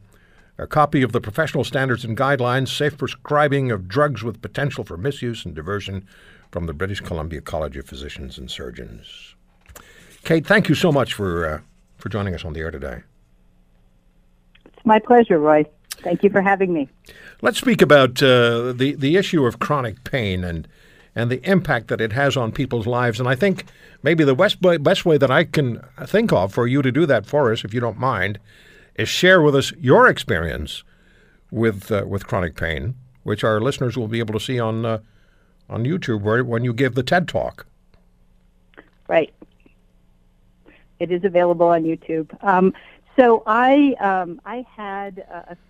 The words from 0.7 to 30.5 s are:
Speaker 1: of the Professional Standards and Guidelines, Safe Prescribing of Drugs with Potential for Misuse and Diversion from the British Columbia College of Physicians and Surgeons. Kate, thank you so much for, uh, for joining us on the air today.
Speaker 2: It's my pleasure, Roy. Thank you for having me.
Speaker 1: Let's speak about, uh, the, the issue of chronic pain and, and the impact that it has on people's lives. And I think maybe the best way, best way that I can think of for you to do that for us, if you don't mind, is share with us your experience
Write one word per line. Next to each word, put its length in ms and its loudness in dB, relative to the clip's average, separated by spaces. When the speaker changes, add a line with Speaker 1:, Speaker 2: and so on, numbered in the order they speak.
Speaker 1:
of 120 0
the 100 -2
Professional 420 -4
Standards 400 -2
and 100 -6
Guidelines, 540 0
Safe 300 -4
Prescribing 720 0
of 180 -6
Drugs 340 0
with 200 -8
Potential 420 -6
for 140 -14
Misuse 480 -6
and 80 -12
Diversion 520 -8
from 160 -6
the 80 -6
British 260 -6
Columbia 400 -8
College 380 -8
of 80 -14
Physicians 500 -14
and 140 -14
Surgeons. 840 -16
Kate, 240 0
thank 220 2
you 60 2
so 180 2
much 220 0
for, 340 -2
uh, 120 -6
for 140 -12
joining 240 -4
us 100 -10
on 80 -10
the 80 -8
air 100 -8
today. 300 -12
Speaker 2:
It's 180 -20
my 140 4
pleasure, 400 4
Roy. 260 4
Thank 340 -6
you 60 6
for 140 2
having 320 2
me. 160 -4
Speaker 1:
Let's 160 0
speak 240 0
about, 420 6
uh, 500 4
the, 260 0
the 180 2
issue 300 2
of 140 -4
chronic 440 -4
pain 400 -2
and, 240 -6
and 160 -2
the 200 -6
impact 380 0
that 120 -2
it 120 -2
has 240 0
on 160 -2
people's 340 -4
lives. 340 -2
And 80 -2
I 60 0
think 300 -2
maybe 220 2
the 100 4
best 280 2
way, 160 4
best 260 2
way 140 4
that 120 4
I 140 4
can 380 -2
think 260 2
of 220 2
for 120 0
you 160 2
to 100 0
do 140 2
that 200 2
for 260 2
us, 120 -4
if 100 -10
you 60 -2
don't 180 -4
mind, 400 -2
is 140 -4
share 340 6
with 120 4
us 240 0
your 280 6
experience 760 -2